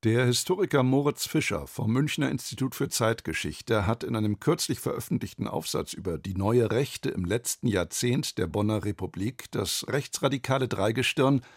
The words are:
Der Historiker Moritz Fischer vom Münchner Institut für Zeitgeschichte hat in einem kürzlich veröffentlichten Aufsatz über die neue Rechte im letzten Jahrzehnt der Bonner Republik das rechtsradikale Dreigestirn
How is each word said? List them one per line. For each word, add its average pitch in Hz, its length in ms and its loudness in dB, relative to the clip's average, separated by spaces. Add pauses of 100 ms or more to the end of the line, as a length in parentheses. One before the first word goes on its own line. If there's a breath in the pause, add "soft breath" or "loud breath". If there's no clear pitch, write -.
Der 113 180 6
Historiker 139 600 4
Moritz 139 440 2
Fischer 85 400 0
vom - 240 -2
Münchner 139 380 2
Institut - 460 -4
für 139 120 -2
Zeitgeschichte 107 1000 0
hat 117 200 0
in 113 100 -4
einem 107 240 0
kürzlich - 400 0
veröffentlichten - 720 -4
Aufsatz - 420 -4
über 87 260 -6
die 95 180 -6
neue 107 360 4
Rechte 135 380 -2
im 92 160 -4
letzten 107 420 -2
Jahrzehnt 120 680 0
der 95 100 0
Bonner 104 380 0
Republik 98 640 -6
das - 380 -4
rechtsradikale 131 800 -2
Dreigestirn 120 720 2 (140 loud breath)